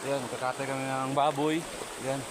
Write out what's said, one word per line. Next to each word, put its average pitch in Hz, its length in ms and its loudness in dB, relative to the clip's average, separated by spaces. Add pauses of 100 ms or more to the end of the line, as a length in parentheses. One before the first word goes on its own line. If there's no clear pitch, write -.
Yan, 139 160 2 (160)
kakatay 127 320 0
kami 135 160 0
ng 135 320 0
baboy. 151 480 4 (400)
Yan. 135 160 0 (100)